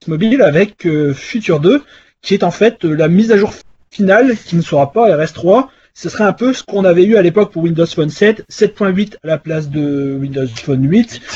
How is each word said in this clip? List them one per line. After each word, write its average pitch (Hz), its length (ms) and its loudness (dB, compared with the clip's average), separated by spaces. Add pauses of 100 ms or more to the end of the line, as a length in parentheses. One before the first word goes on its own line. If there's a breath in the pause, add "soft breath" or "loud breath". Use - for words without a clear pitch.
Mobile 214 360 0
avec, 180 440 0
euh, 151 280 0
Future 170 460 -4
deux, 226 220 2 (380 soft breath)
qui - 140 -4
est 196 100 -2
en 175 60 0
fait, 226 340 0
euh, 156 100 0
la 156 140 0
mise 220 240 2
à 202 60 4
jour 208 160 -2 (360)
finale 214 460 2
qui - 200 -6
ne 170 60 0
sera 143 300 0
pas 214 240 2
R 151 60 0
S 160 100 -6
trois, 220 380 0 (240 soft breath)
ce - 140 -12
serait - 160 -4
un 190 80 2
peu 254 200 -2
ce - 100 -8
qu'on 196 220 -4
avait 180 200 4
eu 220 120 2
à 196 60 4
l'époque 175 300 0
pour 165 100 -6
Windows 165 240 0
Phone 156 240 -4
sept, 214 380 -2
sept - 260 -2
point 202 140 -2
huit 202 340 -4
à 151 40 -12
la 156 120 -2
place 156 300 -6
de 143 520 -4
Windows 135 260 -4 (180)
Phone 135 240 0
huit, 226 320 0 (160 loud breath)